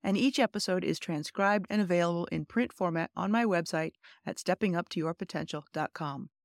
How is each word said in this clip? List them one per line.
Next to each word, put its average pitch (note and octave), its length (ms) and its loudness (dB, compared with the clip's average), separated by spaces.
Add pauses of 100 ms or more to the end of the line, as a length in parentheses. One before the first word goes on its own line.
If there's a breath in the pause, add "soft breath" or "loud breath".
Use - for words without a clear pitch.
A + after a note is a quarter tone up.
and F#3+ 160 2
each C4 220 2
episode F#3+ 460 2
is D#3+ 120 0
transcribed G3 720 0
and G#3+ 120 2
available F3 460 2
in D#3 180 -4
print - 260 -2
format E3 460 -2
on F3 140 0
my A3+ 120 4
website E3+ 480 0 (340 loud breath)
at - 140 -6
stepping F3+ 380 2
up F3 120 -2
to - 120 -4
your D#3+ 120 -2
potential D#3+ 600 -8
dot D#3 200 -4
com. C#3 360 -8 (160)